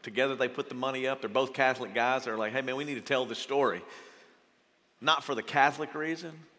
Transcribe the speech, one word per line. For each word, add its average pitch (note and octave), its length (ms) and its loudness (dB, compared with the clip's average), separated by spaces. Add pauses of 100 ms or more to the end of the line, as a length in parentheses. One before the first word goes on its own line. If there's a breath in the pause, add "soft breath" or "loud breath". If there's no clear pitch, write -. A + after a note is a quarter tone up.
Together C3 320 0
they B2+ 140 0
put B2+ 220 -6
the C3 40 -8
money C3 320 -2
up. C3+ 140 -2
They're C3 80 -6
both C3 240 0
Catholic B2+ 420 2
guys. B2+ 300 2
They're A2+ 140 -4
like, A2 160 -2
"Hey, C3 80 0
man, C3 140 -4
we C#3+ 80 -4
need D3 100 -4
to A2+ 80 -6
tell B2+ 240 2
this A2 120 -6
story." A#2+ 440 2 (1160 loud breath)
Not D3 240 4
for C#3 100 -2
the C3 80 -2
Catholic C#3+ 520 2
reason D#3+ 380 -4 (260)